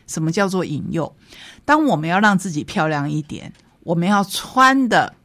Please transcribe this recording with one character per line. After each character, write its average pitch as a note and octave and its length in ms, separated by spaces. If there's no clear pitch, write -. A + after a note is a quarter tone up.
什 D#3+ 160
么 D#3+ 80
叫 G3+ 160
做 F3+ 160
引 C#3 280
诱？ D#3+ 220
当 D4+ 200
我 A3+ 100
们 D3+ 120
要 F3+ 120
让 G#3 180
自 F#3+ 120
己 D3 140
漂 D#3 240
亮 D3 220
一 D3+ 120
点， - 300
我 F3 100
们 E3+ 140
要 G3+ 160
穿 C4 640
得 F#3 260